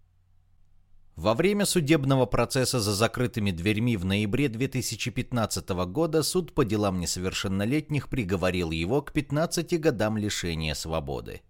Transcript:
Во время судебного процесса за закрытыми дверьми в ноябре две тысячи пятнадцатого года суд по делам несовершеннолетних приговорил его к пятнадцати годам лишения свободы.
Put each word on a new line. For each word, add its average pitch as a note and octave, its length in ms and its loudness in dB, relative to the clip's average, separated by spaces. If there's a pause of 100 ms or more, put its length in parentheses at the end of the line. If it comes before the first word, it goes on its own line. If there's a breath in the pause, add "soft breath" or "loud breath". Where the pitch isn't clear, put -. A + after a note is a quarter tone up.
(1160)
Во D#3 180 2
время G3 320 2
судебного C#3 580 4
процесса B2 560 0
за G#2 140 2
закрытыми G#2+ 560 0
дверьми G#2 480 0
в F2 80 -4
ноябре G#2 420 2
две A2 180 -2
тысячи - 440 -4
пятнадцатого G2 720 -2
года D3+ 380 0
суд F3 320 -2
по D3+ 100 4
делам G2+ 360 2
несовершеннолетних G2+ 1080 -2
приговорил F2+ 640 0
его E2 320 0
к - 100 -14
пятнадцати D#3 640 -2
годам A2 420 2
лишения E2+ 580 -2
свободы. C2+ 760 -6